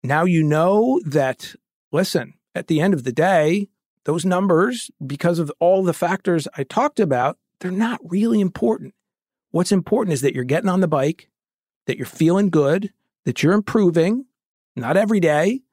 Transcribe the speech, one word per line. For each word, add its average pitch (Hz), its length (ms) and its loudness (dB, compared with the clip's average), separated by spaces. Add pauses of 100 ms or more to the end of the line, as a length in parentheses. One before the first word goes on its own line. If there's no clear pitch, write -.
Now 151 220 0
you 170 180 2
know 190 640 2
that, 135 480 -4 (380)
listen, 160 420 -2 (180)
at 175 140 -8
the 156 140 0
end 185 140 2
of 131 100 -4
the 127 80 -4
day, 175 560 2 (380)
those 160 180 -2
numbers, 190 680 0 (160)
because 165 320 -2
of 151 220 -4
all 190 240 2
the 170 80 0
factors 175 640 -2
I 139 80 -6
talked 285 340 -2
about, 139 400 0 (220)
they're 185 100 -8
not 226 320 -4
really 214 380 0
important. 202 520 -2 (600)
What's 175 180 0
important 202 440 0
is 123 80 -4
that 139 120 0
you're 127 80 -4
getting 151 260 0
on 185 120 0
the 175 80 2
bike, 147 400 -2 (580)
that 127 100 -4
you're 120 100 -8
feeling 180 440 0
good, 165 400 0 (340)
that - 160 -4
you're 160 120 2
improving, 202 760 2 (480)
not 127 220 -2
every 208 240 2
day 165 400 2 (120)